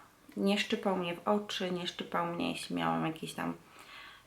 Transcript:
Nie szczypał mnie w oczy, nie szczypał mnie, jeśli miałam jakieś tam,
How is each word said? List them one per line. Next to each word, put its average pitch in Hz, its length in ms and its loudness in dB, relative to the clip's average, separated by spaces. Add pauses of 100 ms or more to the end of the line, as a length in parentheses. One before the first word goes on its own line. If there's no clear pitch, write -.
(360)
Nie 202 220 6
szczypał 208 380 2
mnie 175 180 0
w 170 140 -4
oczy, 208 420 2
nie 175 160 0
szczypał - 400 -2
mnie, 170 260 0
jeśli 175 240 -4
miałam - 300 2
jakieś 160 280 -4
tam, 170 200 -2 (720)